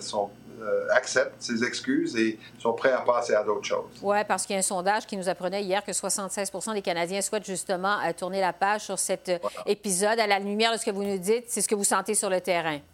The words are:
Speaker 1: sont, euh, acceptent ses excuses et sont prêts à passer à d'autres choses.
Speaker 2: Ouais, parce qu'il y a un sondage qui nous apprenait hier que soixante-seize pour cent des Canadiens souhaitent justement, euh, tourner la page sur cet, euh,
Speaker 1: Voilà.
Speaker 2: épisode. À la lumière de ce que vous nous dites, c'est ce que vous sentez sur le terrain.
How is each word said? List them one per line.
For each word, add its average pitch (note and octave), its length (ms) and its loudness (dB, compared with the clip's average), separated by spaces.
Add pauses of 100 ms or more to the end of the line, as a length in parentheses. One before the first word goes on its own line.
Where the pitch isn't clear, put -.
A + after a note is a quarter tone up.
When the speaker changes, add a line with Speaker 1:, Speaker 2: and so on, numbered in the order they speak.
Speaker 1:
sont, G2+ 280 -2 (340)
euh, G2+ 280 0
acceptent B2+ 500 2
ses A#2 240 -2
excuses C3 540 -2
et A2 200 2 (200)
sont A#2 160 0
prêts C3 180 2
à A#2 80 2
passer A#2+ 340 2
à G#2 80 4
d'autres G#2 220 -2
choses. - 220 -2 (160)
Speaker 2:
Ouais, G3+ 220 2
parce F#3+ 200 -2
qu'il - 80 -6
y G3+ 40 0
a - 20 0
un F#3+ 40 0
sondage G3 440 0
qui G#3 100 -6
nous F#3 140 -2
apprenait F#3 320 -2
hier G3 200 0
que G3 120 -6
soixante-seize G3 560 -4
pour F3+ 120 -8
cent A3 120 -4
des G3+ 80 -2
Canadiens F3+ 400 0
souhaitent G#3 240 -2
justement, F#3+ 500 0 (100)
euh, E3 60 0
tourner F#3 300 -2
la F3 100 2
page G#3 300 0
sur F#3 160 -6
cet, - 320 -2
euh, F3 100 2
Speaker 1:
Voilà. - 240 -6
Speaker 2:
épisode. G#3 560 2
À G#3+ 60 2
la G3+ 120 4
lumière G#3 320 2
de A3+ 60 2
ce G#3+ 80 -6
que A3 60 0
vous G3 120 -2
nous G3+ 140 0
dites, G#3+ 300 0
c'est - 160 -2
ce - 60 2
que A3+ 60 0
vous G3+ 80 2
sentez G3 320 2
sur G3+ 140 2
le F#3 140 2
terrain. E3 360 0 (160)